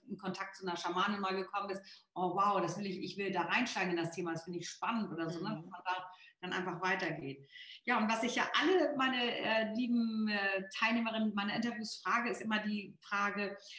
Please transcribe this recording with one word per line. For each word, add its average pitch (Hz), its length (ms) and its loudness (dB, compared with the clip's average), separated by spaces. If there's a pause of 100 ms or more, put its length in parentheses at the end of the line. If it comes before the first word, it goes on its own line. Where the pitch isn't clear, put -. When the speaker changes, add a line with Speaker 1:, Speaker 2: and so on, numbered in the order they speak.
Speaker 1:
in 190 100 -8
Kontakt 190 380 -6
zu 185 100 -10
einer 190 120 -2
Schamanin 190 420 2
mal 190 160 0
gekommen 196 320 -4
bist, 190 140 -4 (320)
oh 180 220 0
wow, 196 260 6
das 170 160 -2
will 202 80 -4
ich, 180 140 -4
ich - 180 -8
will 196 140 -2
da 175 100 2
reinsteigen 196 500 0
in 170 60 0
das 160 140 0
Thema, 175 220 -4
das 160 100 -6
finde 175 160 -6
ich 156 100 -8
spannend 208 420 -2
oder 160 180 -2
so, 170 140 -4
ne, 208 60 -2
Speaker 2:
Mhm. 220 140 -2
Speaker 1:
dass 185 80 -16
man - 120 -12
da 185 280 -4 (280)
dann 180 140 -6
einfach 180 280 -2
weitergeht. 165 680 -2 (340)
Ja, 240 140 2
und 220 120 2
was 233 120 2
ich 240 140 0
ja 233 120 2 (140)
alle 320 340 6
meine, 262 220 2 (220)
äh, 220 340 2
lieben, 226 540 2
äh, 196 440 0
Teilnehmerinnen 226 640 2
meiner 202 220 0
Interviews 220 480 -2
frage, 233 260 2
ist - 120 -2
immer 214 180 0
die 208 420 -4
Frage, 202 560 -2 (220)